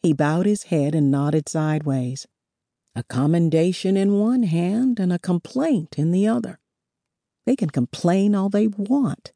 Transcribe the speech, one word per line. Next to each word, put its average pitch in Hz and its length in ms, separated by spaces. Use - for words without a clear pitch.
He 165 100
bowed 151 320
his 208 200
head 151 300
and 147 160
nodded 143 380
sideways. 151 760
A 113 100
commendation 165 920
in 202 220
one 240 240
hand 202 580
and 180 120
a 175 60
complaint 185 800
in 156 120
the 190 160
other. 226 320
"They 262 100
can 160 140
complain 185 640
all 196 160
they 208 160
want. 208 680